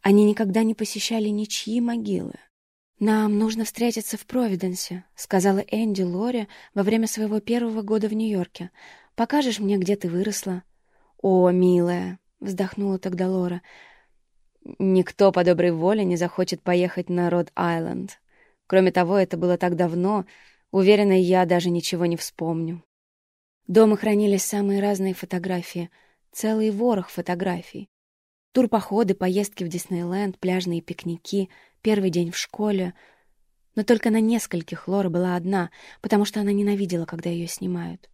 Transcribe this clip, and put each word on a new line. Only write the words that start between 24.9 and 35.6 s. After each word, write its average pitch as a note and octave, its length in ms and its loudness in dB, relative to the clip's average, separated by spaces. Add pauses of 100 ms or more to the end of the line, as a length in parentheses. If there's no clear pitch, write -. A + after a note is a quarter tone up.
фотографии, F3+ 800 -6 (400)
целый A3 400 0
ворох G#3 400 0
фотографий. F3+ 760 -6 (640)
Турпоходы, G#3+ 600 2
поездки F#3+ 500 -2
в E3+ 40 -6
Диснейленд, F3+ 720 -6
пляжные F3+ 420 -2
пикники, F3+ 680 -6 (340)
первый G3+ 260 2
день E3+ 220 -2
в - 80 -8
школе. G3 560 -4 (800)
Но G#3+ 80 -2
только A3+ 260 2
на A3 100 2
нескольких G#3+ 680 -2
Лора F#3+ 220 0
была F3+ 260 0
одна, F3+ 340 -2 (320)